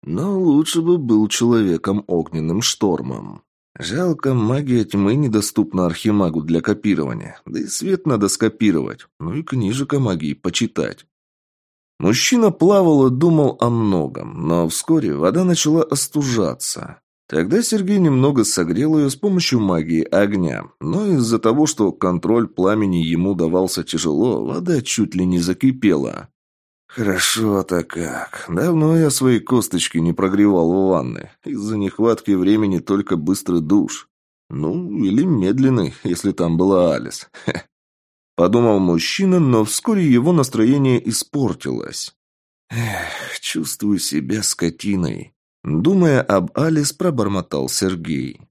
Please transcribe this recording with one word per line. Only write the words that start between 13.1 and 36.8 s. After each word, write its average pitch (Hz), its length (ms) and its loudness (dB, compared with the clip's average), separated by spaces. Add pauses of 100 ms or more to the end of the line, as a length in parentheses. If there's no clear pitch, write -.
думал 147 500 2
о 117 100 2
многом, 92 760 -2
но 85 220 2
вскоре 110 480 -2
вода 95 260 2
начала 160 400 2
остужаться. 120 1160 -4 (280)
Тогда 98 320 0
Сергей 202 380 0
немного 139 460 4
согрел 101 520 0
ее 143 140 2
с 135 60 -8
помощью 180 420 0
магии 82 460 0
огня, 90 680 -2 (100)
но 170 260 -2
из-за 117 340 2
того, 139 260 2
что 104 240 0
контроль 92 560 0
пламени 98 520 0
ему 85 360 0
давался 87 480 0
тяжело, 80 640 -2
вода 165 360 -2
чуть 104 360 -4
ли 92 100 0
не 90 140 0
закипела. 87 880 0 (600)
«Хорошо-то 98 960 0
как. - 640 -10
Давно 156 480 2
я 160 140 2
свои 127 300 2
косточки - 580 -2
не 82 160 0
прогревал 95 580 4
в 95 160 2
ванной. 64 400 -2 (160)
Из-за 107 320 -6
нехватки 107 540 0
времени 98 480 2
только 98 380 -2
быстрый 87 440 -2
душ. 85 480 0 (400)
Ну, 143 560 -4
или 104 180 2
медленный, 123 800 2
если 95 300 -2
там 82 240 -2
была 90 380 4